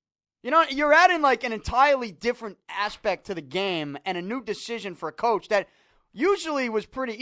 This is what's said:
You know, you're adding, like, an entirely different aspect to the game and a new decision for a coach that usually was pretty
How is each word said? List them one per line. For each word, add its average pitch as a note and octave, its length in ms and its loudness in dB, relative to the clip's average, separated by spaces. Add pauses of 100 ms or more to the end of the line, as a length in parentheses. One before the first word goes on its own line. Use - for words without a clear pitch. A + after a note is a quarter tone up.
(420)
You A#3+ 80 -8
know, D#4+ 200 6
you're C#4+ 220 2
adding, E4+ 300 6
like, C4 220 2
an A#3+ 80 -4
entirely B3 600 2
different A3 460 -6 (100)
aspect G3 580 -4
to G3+ 80 -6
the E3 60 -8
game D#3 640 -4
and F3+ 140 -4
a E3+ 40 -6
new A3+ 200 -6
decision G#3 520 -8
for D#3 140 -8
a D3+ 40 -10
coach A3 360 -2
that G3 180 0 (460)
usually D4+ 560 -2
was A3 180 -2
pretty C4 340 -8